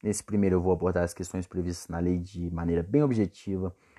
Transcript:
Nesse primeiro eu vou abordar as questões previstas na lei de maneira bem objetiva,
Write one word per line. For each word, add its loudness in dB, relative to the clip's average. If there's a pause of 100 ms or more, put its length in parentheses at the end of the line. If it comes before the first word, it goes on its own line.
Nesse -2
primeiro 4
eu 4
vou 4
abordar 2
as -2
questões -6
previstas -6
na -4
lei 2
de -6
maneira 0
bem 2
objetiva, -2 (240)